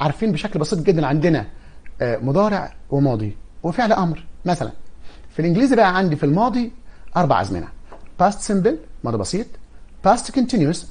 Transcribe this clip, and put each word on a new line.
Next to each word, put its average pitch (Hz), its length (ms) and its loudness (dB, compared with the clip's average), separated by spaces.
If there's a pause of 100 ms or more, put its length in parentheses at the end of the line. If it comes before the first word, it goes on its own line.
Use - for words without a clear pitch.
عارفين 156 320 0
بشكل 185 260 -2
بسيط 156 200 0
جدًا 156 280 4
عندنا، 147 400 2 (540)
آه، 120 220 0
مضارع 180 500 0 (180)
وماضي 120 460 2 (260)
وفعل 208 300 0
أمر 165 320 0 (200)
مثلًا. 165 260 -2 (600)
في - 100 -4
الإنجليزي 202 360 4
بقى 190 200 6
عندي 185 200 2
في - 80 -2
الماضي 220 480 2 (440)
أربع 139 240 4
أزمنة: 95 280 -4 (540)
past 202 300 2
simple، 196 220 4 (300)
ماضي 117 140 0
بسيط، 175 280 -2 (600)
past - 120 6
continuous، 180 580 2 (120)